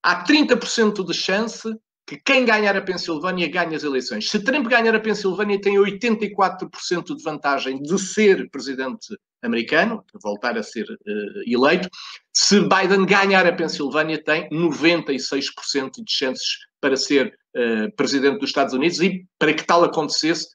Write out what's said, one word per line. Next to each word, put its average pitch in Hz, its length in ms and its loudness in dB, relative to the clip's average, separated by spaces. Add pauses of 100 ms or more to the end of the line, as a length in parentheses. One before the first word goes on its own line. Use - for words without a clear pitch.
Há 175 180 0
trinta 294 340 4
por - 120 -4
cento 208 360 0
de 170 100 -4
chance 208 540 -4 (380)
que 143 180 -12
quem 262 200 4
ganhar 214 320 4
a 190 60 -2
Pensilvânia 180 640 -4
ganha 160 280 -2
as 135 80 -6
eleições. 120 440 -4
Se 202 140 -2
Trump 262 240 0
ganhar 226 280 4
a 214 60 2
Pensilvânia, 202 600 -2
tem 196 180 2
oitenta 214 460 2
e 202 80 -6
quatro 185 360 -2
por - 120 -18
cento 165 340 -4
de 147 80 -12
vantagem 139 580 -4
de 160 200 -2
ser 196 500 2
presidente 127 680 -8 (260)
americano, 151 600 -2 (100)
de - 80 -20
voltar 107 380 -6
a 214 40 -4
ser, 110 280 -8
eh, 104 560 -10
eleito. 147 420 2 (440)
Se - 280 4
Biden 190 460 4
ganhar 196 400 4
a 170 60 4
Pensilvânia, 156 680 -2
tem 160 280 -2
noventa 156 640 2
e 123 80 -2
seis 139 340 -4
por - 100 -16
cento 131 400 -6
de - 80 -6
chances 131 360 -2 (320)
para 135 160 2
ser, 131 360 2 (220)
eh, 113 420 0
presidente 131 440 2
dos 139 100 -4
Estados 131 240 0
Unidos 151 260 0
e, 190 240 0 (140)
para 156 160 2
que - 100 -6
tal 175 200 6
acontecesse 156 720 -2